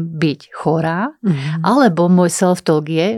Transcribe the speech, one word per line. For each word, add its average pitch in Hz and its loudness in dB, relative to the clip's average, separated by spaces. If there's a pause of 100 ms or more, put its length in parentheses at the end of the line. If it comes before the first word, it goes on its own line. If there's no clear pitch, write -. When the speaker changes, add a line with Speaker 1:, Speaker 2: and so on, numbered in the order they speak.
(120)
Speaker 1:
byť 156 -2 (120)
chorá, 165 -2
Speaker 2:
Mhm. 160 -4
Speaker 1:
alebo 190 2
môj 180 4
self-talk 170 0
je, 165 -2